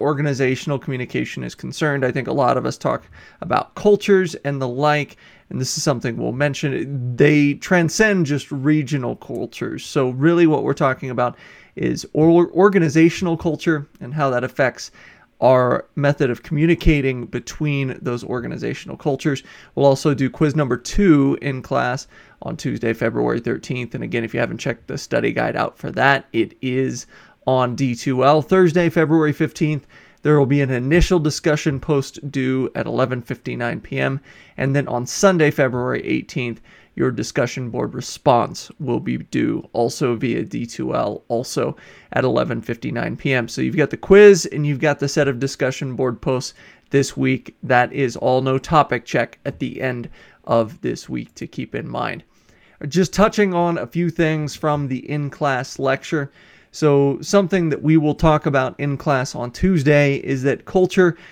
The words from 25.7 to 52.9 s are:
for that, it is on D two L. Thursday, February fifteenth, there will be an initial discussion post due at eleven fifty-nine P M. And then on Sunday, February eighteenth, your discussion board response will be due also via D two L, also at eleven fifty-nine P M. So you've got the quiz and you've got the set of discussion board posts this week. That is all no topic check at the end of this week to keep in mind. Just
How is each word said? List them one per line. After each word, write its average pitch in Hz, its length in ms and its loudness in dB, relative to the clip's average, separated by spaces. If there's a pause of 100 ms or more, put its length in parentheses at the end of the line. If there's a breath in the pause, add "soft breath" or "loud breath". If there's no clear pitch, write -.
for - 140 -10
that, 135 400 0
it 110 280 -2
is 127 460 -4 (400 soft breath)
on 127 300 2
D 127 180 -2
two 127 300 -2
L. 147 180 4
Thursday, 175 460 4
February 156 440 2
fifteenth, 151 540 -2 (360 soft breath)
there 151 180 4
will 135 60 4
be 143 140 2
an 131 100 0
initial 160 500 2
discussion 151 580 0
post 139 540 -4
due 131 420 0
at 117 120 -4
eleven 120 360 -2
fifty-nine 120 580 -6
P 135 200 -8
M. 135 200 -2 (360 loud breath)
And 135 180 -2
then 143 140 0
on 123 180 -4
Sunday, 170 460 4
February 127 520 -2
eighteenth, 120 560 -6 (340 soft breath)
your 131 180 0
discussion 123 580 -4
board 123 240 -6
response - 840 0
will 123 180 -2
be 123 200 -4
due 117 540 -4
also 120 420 0
via 117 300 -2
D 117 200 -8
two 127 300 -6
L, 110 320 -4
also - 500 -4 (360 loud breath)
at 127 100 0
eleven 120 400 0
fifty-nine 117 540 -8
P 139 160 -2
M. 120 160 0
So - 140 -6
you've 127 140 -2
got 147 140 2
the - 60 -6
quiz 202 500 8
and 147 180 -4
you've 147 140 0
got 143 220 0
the 143 80 -2
set 143 180 0
of 123 140 -2
discussion 131 560 -4
board 127 260 -2
posts 131 320 -4 (360 soft breath)
this 139 260 0
week. 131 480 -2
That 123 280 2
is 127 240 -2
all 127 260 2
no 131 160 0
topic - 460 0
check - 400 -4
at 135 140 -8
the - 220 -8
end 123 280 -6 (360 soft breath)
of 113 380 0
this 120 260 -6
week 120 260 -8
to 120 120 -12
keep - 280 -10
in 120 140 -8
mind. 120 340 -6 (640 soft breath)
Just 170 260 0